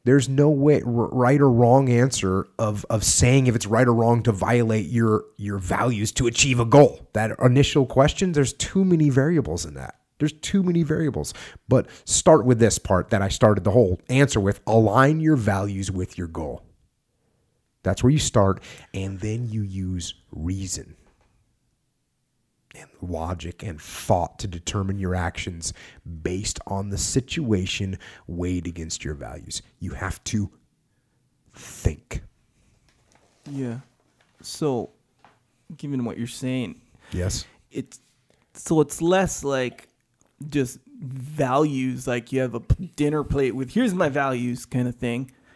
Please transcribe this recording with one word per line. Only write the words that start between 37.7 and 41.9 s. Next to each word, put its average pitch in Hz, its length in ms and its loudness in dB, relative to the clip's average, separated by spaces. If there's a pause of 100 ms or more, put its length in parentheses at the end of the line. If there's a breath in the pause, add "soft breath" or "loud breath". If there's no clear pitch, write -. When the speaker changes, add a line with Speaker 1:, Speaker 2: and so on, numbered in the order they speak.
Speaker 2:
it's, - 300 -12 (540)
so - 260 0
it's 147 220 -2
less 180 420 0
like 131 440 -4 (600)
just 139 300 -4 (220)
values, 131 1080 -4